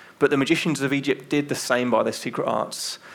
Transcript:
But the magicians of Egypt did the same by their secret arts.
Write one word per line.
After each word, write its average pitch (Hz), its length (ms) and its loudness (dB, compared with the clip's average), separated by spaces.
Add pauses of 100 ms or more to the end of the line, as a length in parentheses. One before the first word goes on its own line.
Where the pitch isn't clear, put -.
(200)
But 143 100 6
the 143 60 2
magicians 139 440 2
of 135 120 0
Egypt 139 360 -2
did 147 200 0
the 123 80 -2
same 123 340 0
by 113 140 4
their 113 80 -2
secret - 340 -6
arts. - 540 -4 (140)